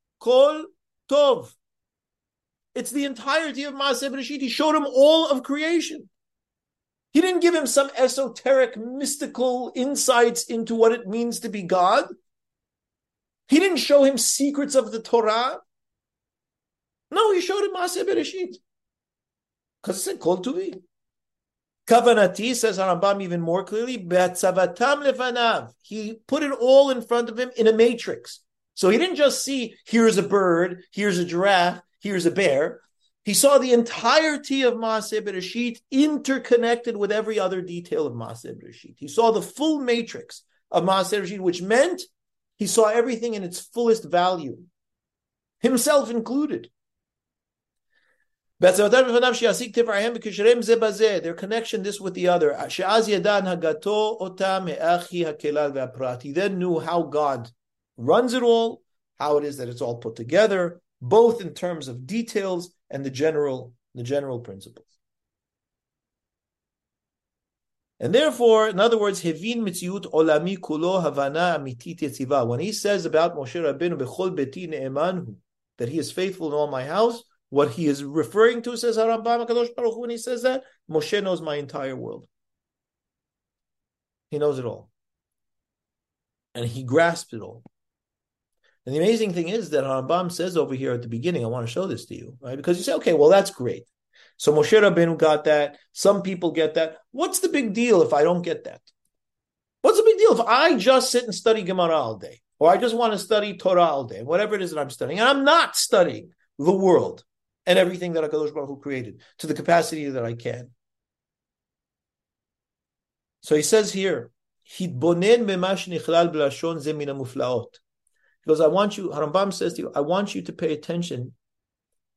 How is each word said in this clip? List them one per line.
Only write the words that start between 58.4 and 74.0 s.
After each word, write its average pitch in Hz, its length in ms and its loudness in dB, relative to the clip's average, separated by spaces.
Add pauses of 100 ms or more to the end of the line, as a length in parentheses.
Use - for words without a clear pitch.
all, 233 400 2 (340)
how 147 200 0
it 147 80 0
is 135 140 -8
that 123 100 -10
it's 120 120 -10
all 120 180 -6
put 113 180 -12
together, 180 640 0 (200)
both 214 400 4
in 175 140 -12
terms 170 320 -8
of 127 180 -14
details 190 720 -6 (160)
and 139 140 -10
the 135 60 -8
general, 135 640 -4 (200)
the 123 80 -12
general 131 380 -4
principles. 110 480 -20 (3000)
And 135 120 -4
therefore, 233 560 4
in 190 120 -2
other 226 180 4
words, 202 240 -2
Hevin 170 360 -4
mitziut 190 520 -8
olami 160 480 2
kulo 175 420 -2
havana 147 600 -2
amitit 139 400 -14
yetziva. 135 440 -2
When 120 140 -4
he 190 140 -6
says 202 320 -2
about 160 320 0
Moshe 143 240 -8
Rabbeinu, 156 360 -2
"Bechol 151 400 -6